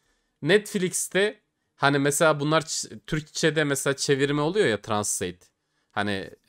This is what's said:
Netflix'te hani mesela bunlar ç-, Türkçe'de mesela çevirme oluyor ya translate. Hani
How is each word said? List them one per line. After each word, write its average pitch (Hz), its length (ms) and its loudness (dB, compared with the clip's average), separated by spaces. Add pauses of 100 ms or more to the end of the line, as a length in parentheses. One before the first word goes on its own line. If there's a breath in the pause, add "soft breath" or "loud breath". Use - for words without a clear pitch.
(420)
Netflix'te 190 1000 0 (360)
hani 143 220 2
mesela 147 420 2
bunlar 151 220 0
ç-, - 440 -10
Türkçe'de 156 580 -2
mesela 139 320 0
çevirme 143 460 0
oluyor 180 240 2
ya 107 160 0
translate. 101 640 -4 (440)
Hani 101 400 -4 (180)